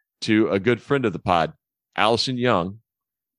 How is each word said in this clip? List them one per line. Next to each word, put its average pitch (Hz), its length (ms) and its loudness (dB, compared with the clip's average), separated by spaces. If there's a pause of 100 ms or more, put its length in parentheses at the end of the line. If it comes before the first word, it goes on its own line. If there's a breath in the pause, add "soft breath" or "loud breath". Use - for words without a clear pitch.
(220)
to 110 260 4
a 95 100 0
good 110 220 0
friend 139 240 -2
of 104 80 -2
the 82 60 -10
pod, 82 340 0 (420)
Allison 120 440 -2
Young, 107 400 -2 (600)